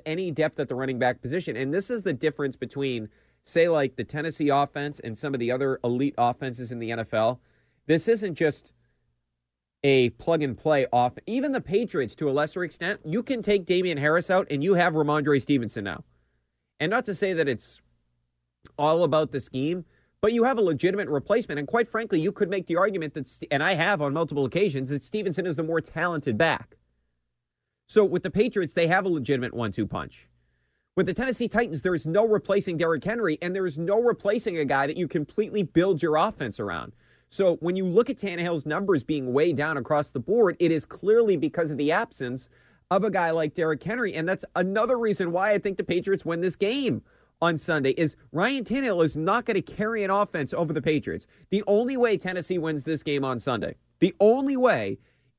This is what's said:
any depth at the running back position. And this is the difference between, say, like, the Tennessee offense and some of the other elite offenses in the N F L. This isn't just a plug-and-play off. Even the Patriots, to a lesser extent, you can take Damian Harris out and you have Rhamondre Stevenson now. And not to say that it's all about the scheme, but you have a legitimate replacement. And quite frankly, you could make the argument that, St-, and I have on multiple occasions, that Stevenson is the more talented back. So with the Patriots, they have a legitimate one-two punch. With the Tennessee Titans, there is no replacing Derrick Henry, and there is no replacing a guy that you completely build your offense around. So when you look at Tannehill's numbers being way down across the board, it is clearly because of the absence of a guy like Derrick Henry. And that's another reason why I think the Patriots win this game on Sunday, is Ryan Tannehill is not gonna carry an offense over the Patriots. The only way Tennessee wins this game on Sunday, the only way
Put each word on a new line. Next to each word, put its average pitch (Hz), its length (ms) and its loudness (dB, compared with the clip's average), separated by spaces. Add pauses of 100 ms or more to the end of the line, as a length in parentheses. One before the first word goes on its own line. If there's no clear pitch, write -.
any 170 260 -6
depth 156 280 -2
at 135 100 -4
the 127 60 -4
running 131 240 -4
back 123 220 0
position. 131 360 -6
And 135 160 -4
this 196 160 -4
is 233 140 -6
the 185 100 -2
difference 143 420 -4
between, 123 540 -6 (340)
say, 170 240 2
like, 147 300 0
the 113 80 -4
Tennessee 151 420 -4
offense 143 540 0
and 110 160 -10
some 143 160 -6
of 127 80 -2
the 120 100 0
other 131 320 -2
elite 123 340 0
offenses 123 540 -2
in 120 80 -10
the 113 120 -6
N 113 80 -6
F 110 140 -6
L. 113 280 0 (440)
This 160 220 2
isn't 208 280 0
just - 360 -2 (1120)
a 131 280 4
plug-and-play 147 800 0
off. 123 200 2 (120)
Even 269 260 -2
the 262 100 -2
Patriots, 175 540 -2
to 151 140 -2
a - 20 0
lesser 151 320 -2
extent, 175 400 -6
you 180 180 -4
can 240 200 -4
take 202 240 2
Damian 180 320 0
Harris 151 320 2
out 185 200 2
and 143 140 -2
you 190 120 4
have 175 180 4
Rhamondre 147 480 2
Stevenson 117 420 -2
now. 92 200 -8 (760)
And 156 100 0
not 233 160 0
to 208 80 -4
say 190 200 0
that 160 160 0
it's - 320 -6 (960)
all 160 260 4
about 156 280 2
the 139 80 -4
scheme, 156 460 -4 (340)
but 220 140 2
you 233 120 4
have 254 120 2
a 226 60 2
legitimate 180 460 0
replacement. 151 500 0
And 147 80 -6
quite 233 200 0
frankly, 220 320 -2
you 175 120 0
could 196 180 -2
make 190 160 -4
the 165 100 -2
argument 175 380 0
that, 143 140 -8
St-, - 240 -10
and 143 100 2
I 180 140 2
have 165 260 0
on 143 120 0
multiple 143 320 0
occasions, 135 440 0
that 143 140 -4
Stevenson 190 420 -4
is 170 100 -4
the 160 80 -2
more 160 160 0
talented 156 600 -2
back. - 360 0 (1120)
So 214 160 6
with 175 200 0
the 180 80 -6
Patriots, 202 420 0
they 170 140 2
have 185 180 2
a 190 40 0
legitimate 135 440 0
one-two 110 320 -2
punch. - 420 -8 (680)
With 185 80 2
the 185 80 -2
Tennessee 240 340 -4
Titans, 185 360 -2
there 180 120 0
is 151 120 -4
no 202 200 4
replacing 196 500 0
Derrick 165 260 0
Henry, 202 400 -2
and 180 120 -2
there 190 120 -2
is 147 100 -8
no 196 240 2
replacing 220 560 0
a 151 80 0
guy 139 220 2
that 156 100 -4
you 175 100 -2
completely 202 540 -2
build 170 400 2
your 156 160 2
offense 160 420 0
around. 85 340 -6 (360)
So 175 280 2
when 175 180 -2
you 190 100 0
look 185 240 4
at 254 80 -4
Tannehill's 175 480 -4
numbers 170 380 0
being 135 300 -4
way 160 200 4
down 147 240 -2
across 147 320 0
the 135 100 -8
board, 180 400 2
it 170 120 4
is 156 140 0
clearly 208 520 2
because 156 340 -2
of 139 60 -6
the 147 140 0
absence 135 580 -4 (400)
of 185 140 4
a 214 80 0
guy 170 200 0
like 160 220 0
Derrick 160 300 -2
Henry. 220 320 -4
And 160 120 -4
that's 185 180 -2 (100)
another 214 420 2
reason 202 340 0
why 190 200 2
I 202 80 2
think 196 180 -4
the 196 60 -2
Patriots 180 420 -2
win 170 160 -2
this 180 140 -2
game 208 480 0 (380)
on 170 160 2
Sunday, 143 340 0
is 160 240 0 (160)
Ryan 240 320 0
Tannehill 208 420 2
is 147 100 -2
not 196 300 0
gonna 196 160 0
carry 214 420 -4
an 190 60 -2
offense 196 440 0
over 165 200 -2
the 143 80 -2
Patriots. 139 460 -2 (240)
The 202 160 0
only 240 280 2
way 233 220 2
Tennessee 180 400 -4
wins 156 260 -2
this 156 200 -4
game 143 200 -2
on 131 160 -2
Sunday, 107 360 -4 (240)
the 185 200 4
only 262 380 4
way 135 400 2 (420)